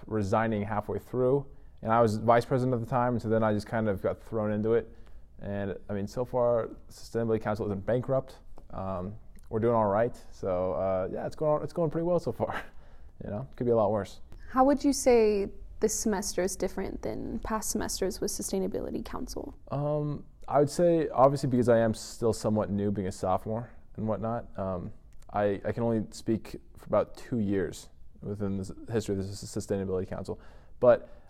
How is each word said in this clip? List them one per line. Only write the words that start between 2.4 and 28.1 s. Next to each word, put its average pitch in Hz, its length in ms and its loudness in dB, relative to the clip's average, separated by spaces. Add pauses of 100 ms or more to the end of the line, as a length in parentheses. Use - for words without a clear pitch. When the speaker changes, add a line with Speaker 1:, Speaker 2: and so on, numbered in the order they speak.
Speaker 1:
president 127 300 2
at 113 60 -2
the 113 80 -6
time, 123 240 2
and 113 80 -2
so 107 80 -4
then 110 140 4
I 110 80 4
just 104 140 0
kind 110 240 0
of 95 100 0
got 95 220 -2
thrown 107 300 -2
into 107 220 2
it. - 200 0 (480)
And, 101 340 -4 (140)
I 104 40 -2
mean, 101 120 -2
so 123 180 -4
far, 120 460 2 (180)
the - 60 -18
Sustainability 113 480 0
Council 107 240 -2
isn't 101 180 -4
bankrupt. 127 520 -2 (360)
Um, 95 440 -6 (340)
we're 113 100 -2
doing 117 160 4
all 110 120 4
right, 113 280 4 (140)
so, 92 440 -2
uh, 92 380 0
yeah, - 140 -6
it's 143 100 -6
going, 151 280 0
it's 143 100 -8
going 165 160 0
pretty 165 160 -2
well 175 140 2
so 123 120 -4
far. - 360 -4
<laughs> - 40 -18 (540)
You - 60 -6
know, 107 240 -6
could 127 100 -2
be 120 60 4
a 117 40 6
lot 107 160 4
worse. 101 280 -2 (320)
Speaker 2:
How 262 120 6
would 277 200 4
you 285 100 4
say 214 540 6 (320)
this 220 120 4
semester 185 520 0
is 190 120 -2
different - 460 -6
than 113 380 -6
past 220 320 -4
semesters - 500 -2
with 196 80 -2
Sustainability - 720 -4
Council? - 520 -8 (160)
Speaker 1:
Um, 147 520 -2 (240)
I 135 120 4
would 147 100 6
say, 170 400 4
obviously, 135 400 6
because 123 180 4
I 117 120 8
am 113 160 4
still - 360 -2
somewhat 107 380 0
new, 101 220 0
being 95 160 -2
a 95 40 -4
sophomore 107 600 -2 (240)
and 107 120 -4
whatnot, 110 380 -2 (100)
um, 95 360 -4 (420)
I, 104 320 2
I 107 60 -2
can 117 100 -2
only 113 300 2
speak - 460 -2 (200)
for - 80 -18
about - 320 0
two - 220 -4
years 98 480 0 (340)